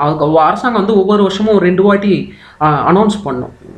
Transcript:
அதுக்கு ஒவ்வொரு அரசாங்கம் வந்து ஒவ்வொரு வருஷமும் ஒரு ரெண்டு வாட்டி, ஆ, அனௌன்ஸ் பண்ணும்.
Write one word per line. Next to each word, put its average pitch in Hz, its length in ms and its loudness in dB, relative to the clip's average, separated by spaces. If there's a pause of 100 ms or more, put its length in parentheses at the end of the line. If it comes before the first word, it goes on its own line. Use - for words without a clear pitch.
அதுக்கு 147 240 -2
ஒவ்வொரு 156 220 2
அரசாங்கம் 220 320 -2
வந்து 202 200 0
ஒவ்வொரு 202 260 0
வருஷமும் 208 280 0
ஒரு 180 140 2
ரெண்டு 185 180 0
வாட்டி, 202 260 2 (480)
ஆ, 151 60 2 (240)
அனௌன்ஸ் 202 320 2
பண்ணும். 127 320 -8 (220)